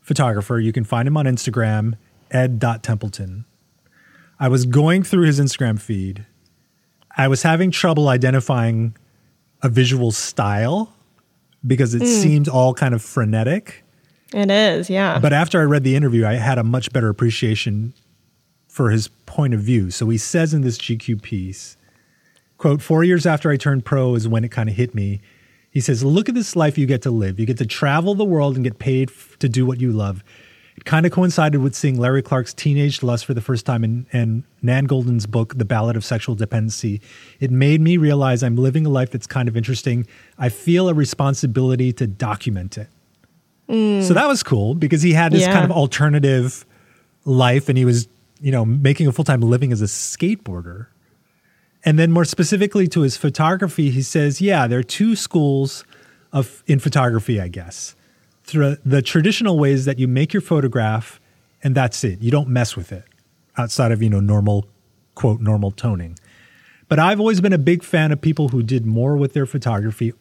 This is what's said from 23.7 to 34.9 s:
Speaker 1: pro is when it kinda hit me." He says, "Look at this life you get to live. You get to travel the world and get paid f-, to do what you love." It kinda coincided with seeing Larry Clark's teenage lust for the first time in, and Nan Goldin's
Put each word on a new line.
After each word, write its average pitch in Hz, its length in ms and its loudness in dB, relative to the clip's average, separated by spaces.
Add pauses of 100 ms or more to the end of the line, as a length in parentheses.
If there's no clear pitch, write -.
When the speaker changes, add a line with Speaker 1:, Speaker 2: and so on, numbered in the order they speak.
Speaker 1:
pro 127 280 0
is 113 140 0
when 113 160 0
it 117 80 -8
kinda 110 200 -2
hit 123 220 -2
me." 101 280 -4 (480)
He 139 100 -2
says, 123 240 0
"Look 170 240 2
at 247 60 -2
this 233 200 -4
life 151 220 0
you 143 80 0
get 127 180 0
to 131 80 -2
live. 101 300 -2
You 110 60 -2
get 117 120 -2
to 120 80 -4
travel 160 480 -2
the 208 100 -2
world 147 320 0
and 127 80 -2
get 120 140 -4
paid 131 320 -2
f-, - 280 -20
to 139 100 0
do 123 160 0
what 123 160 -2
you 123 120 0
love." 98 300 -2 (540)
It - 80 -20
kinda 160 240 2
coincided 160 540 0
with 135 120 -2
seeing 131 240 -2
Larry 131 220 2
Clark's 131 320 -2
teenage 143 500 -2
lust 120 220 -2
for - 80 -4
the 117 80 -4
first 120 240 -4
time 117 180 -2
in, 117 300 -4
and 117 300 -2 (180)
Nan 127 240 0
Goldin's 123 400 0